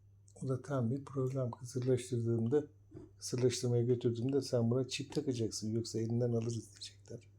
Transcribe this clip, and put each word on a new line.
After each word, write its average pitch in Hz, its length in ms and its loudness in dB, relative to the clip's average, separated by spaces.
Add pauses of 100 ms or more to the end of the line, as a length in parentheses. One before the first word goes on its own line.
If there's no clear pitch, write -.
(420)
O 131 60 -4
da 131 140 -2
tam 127 280 -2
bir 139 140 -2
problem. 131 460 -2
Kısırlaştırdığımda, 120 1120 0 (540)
kısırlaştırmaya 120 640 2
götürdüğümde 123 600 2
"Sen 117 280 2
buna 131 180 2
çip - 240 -6
takacaksın, 113 600 -2
yoksa 117 260 -2
elinden 117 340 0
alırız." 113 380 -2
diyecekler. - 500 -16 (180)